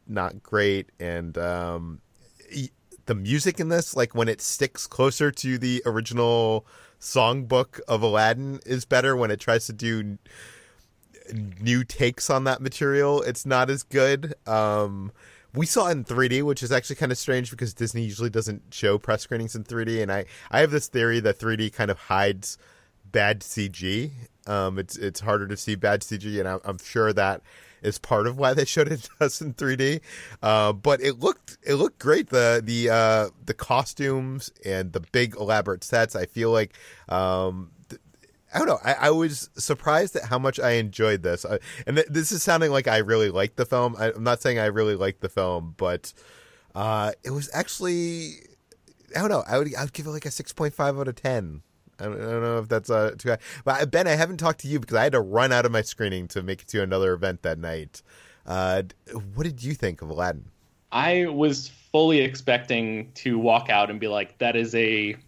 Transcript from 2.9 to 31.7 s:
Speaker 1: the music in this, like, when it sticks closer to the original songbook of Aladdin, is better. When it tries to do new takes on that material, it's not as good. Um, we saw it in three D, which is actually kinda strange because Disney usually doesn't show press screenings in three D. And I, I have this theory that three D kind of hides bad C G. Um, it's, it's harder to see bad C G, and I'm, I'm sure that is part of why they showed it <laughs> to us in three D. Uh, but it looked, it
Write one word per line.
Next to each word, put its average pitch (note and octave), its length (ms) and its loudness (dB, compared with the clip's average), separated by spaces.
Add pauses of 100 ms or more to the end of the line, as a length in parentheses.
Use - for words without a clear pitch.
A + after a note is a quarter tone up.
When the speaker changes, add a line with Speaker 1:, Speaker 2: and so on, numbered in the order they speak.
Speaker 1:
the A#2 80 -2
music C#3 460 -2
in D#3+ 80 -2
this, E3+ 260 0
like, B2 180 0
when A2+ 160 2
it G#2+ 120 -2
sticks - 480 -4
closer C#3 420 2
to C3 260 -4
the B2 300 -2
original A#2 800 0 (340)
songbook B2 880 0
of A2+ 160 2
Aladdin, A#2 640 2
is B2 200 -4
better. C3 280 4
When A#2+ 160 2
it G#2 80 -2
tries A2+ 280 2
to A2+ 60 -10
do G#2+ 460 -4 (1120)
new A2 520 0
takes - 460 -2
on C3+ 140 2
that C3 160 0
material, C#3+ 640 2
it's B2 240 -6
not B2+ 240 4
as C#3 120 -4
good. C#3 520 2 (120)
Um, G#2 680 0 (420)
we E3 120 0
saw G3+ 220 2
it F3 40 2
in C3+ 120 -2
three B2 240 2
D, B2+ 140 2
which C#3+ 200 0
is A#2+ 100 -2
actually C3 240 0
kinda B2+ 180 0
strange B2+ 360 -2
because A#2 240 -6
Disney A#2 280 -4
usually A2 280 -4
doesn't G#2+ 400 -2
show G#2 280 2
press G#2+ 240 -2
screenings A2+ 320 -6
in A2 100 -8
three A#2 200 -6
D. A2+ 180 -2
And G2 100 -2
I, G2 120 -2 (260)
I B2+ 100 4
have D#3 100 4
this D3 180 -2
theory A#2 320 2
that G#2+ 180 0
three A2 180 -2
D G#2+ 140 -2
kind G#2 200 -2
of F#2+ 80 -2
hides G2 600 0 (540)
bad G#2 300 2
C G#2 260 -6
G. G2 440 -4 (340)
Um, F#2+ 320 -2
it's, F#2+ 200 -8
it's G2 220 -6
harder G#2 280 0
to G2+ 80 -6
see G#2+ 200 -4
bad G#2 260 2
C G#2+ 160 -8
G, G#2 220 -4
and F#2 80 -2
I'm, F#2 160 -4
I'm F#2+ 140 -6
sure A2 340 2
that G2 280 2 (420)
is G#2 160 -4
part A2 280 0
of B2 120 -2
why C3 160 4
they C#3 100 4
showed D3 260 2
it C#3+ 120 -4
<laughs> - 180 -20
to D3+ 40 6
us - 160 -2
in D3+ 140 -8
three C3 220 -2
D. C#3 240 0 (420)
Uh, G#2+ 300 4
but C3 280 4
it C3 200 0
looked, - 420 -2
it C#3+ 120 2